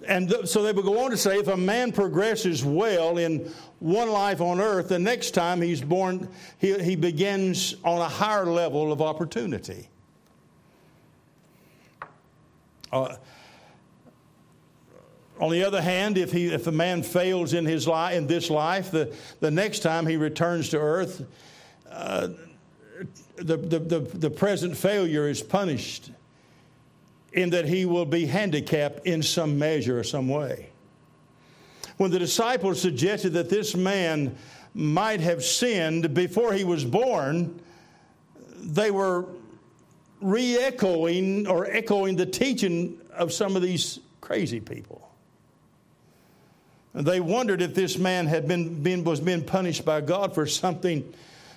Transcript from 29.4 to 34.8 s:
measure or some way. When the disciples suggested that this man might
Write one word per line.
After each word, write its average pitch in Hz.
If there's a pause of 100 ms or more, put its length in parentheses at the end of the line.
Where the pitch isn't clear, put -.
measure 131
or 113
some 131
way. 135 (1300)
When 190
the 180
disciples 196
suggested 185
that 170
this 208
man 175 (360)
might 180